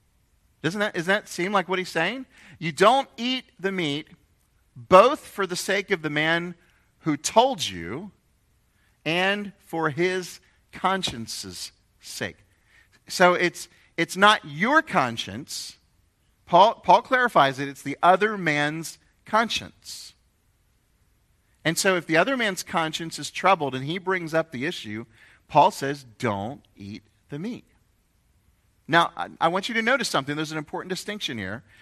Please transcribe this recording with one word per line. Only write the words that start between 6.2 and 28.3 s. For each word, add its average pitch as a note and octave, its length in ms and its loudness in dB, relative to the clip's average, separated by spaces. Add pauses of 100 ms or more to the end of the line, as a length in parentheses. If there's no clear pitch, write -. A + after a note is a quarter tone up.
who D3+ 160 -2
told A3+ 520 2
you G2 400 -10 (960)
and F#3+ 540 -2
for D#3+ 320 -4
his F3+ 480 -4 (320)
conscience's A#2 1000 -6 (300)
sake. - 360 -10 (720)
So F3+ 280 4
it's, E3+ 320 -4 (280)
it's E3+ 220 -2
not G3+ 260 6
your E3 380 2
conscience. A#2 960 -4 (680)
Paul, F#3+ 300 6
Paul G3 260 6
clarifies F#3+ 560 2
it. C#3 120 -6
It's C#3 120 -16
the C#3 220 -8
other G3+ 340 6
man's D#3 640 -2 (260)
conscience. - 880 -4 (1500)
And E3 140 -2
so F#3+ 180 2
if E3+ 100 -4
the D#3+ 120 0
other A3 180 2
man's G#3+ 280 -4
conscience E3 540 -4
is D3 140 -10
troubled E3 420 0
and C3 120 -6
he E3 120 -4
brings F3 360 -4
up D#3+ 180 0
the B2+ 140 -6
issue, A2+ 400 -8 (420)
Paul - 240 6
says, C#3 340 -8 (140)
"Don't G#2+ 420 -4 (140)
eat G2+ 260 -14 (280)
the D3 100 -12
meat." G#3+ 240 -10 (1300)